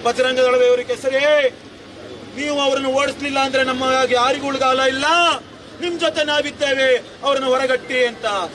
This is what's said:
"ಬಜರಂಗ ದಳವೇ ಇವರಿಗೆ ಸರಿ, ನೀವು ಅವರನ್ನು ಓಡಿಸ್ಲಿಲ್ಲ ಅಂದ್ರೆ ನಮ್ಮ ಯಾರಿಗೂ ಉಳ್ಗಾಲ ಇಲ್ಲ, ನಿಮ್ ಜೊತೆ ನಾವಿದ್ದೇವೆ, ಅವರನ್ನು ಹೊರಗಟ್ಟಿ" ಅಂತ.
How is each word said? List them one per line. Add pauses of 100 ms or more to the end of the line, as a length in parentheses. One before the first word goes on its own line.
"ಬಜರಂಗ
ದಳವೇ
ಇವರಿಗೆ
ಸರಿ, (920)
ನೀವು
ಅವರನ್ನು
ಓಡಿಸ್ಲಿಲ್ಲ
ಅಂದ್ರೆ
ನಮ್ಮ (260)
ಯಾರಿಗೂ
ಉಳ್ಗಾಲ
ಇಲ್ಲ, (760)
ನಿಮ್
ಜೊತೆ
ನಾವಿದ್ದೇವೆ,
ಅವರನ್ನು
ಹೊರಗಟ್ಟಿ"
ಅಂತ. (280)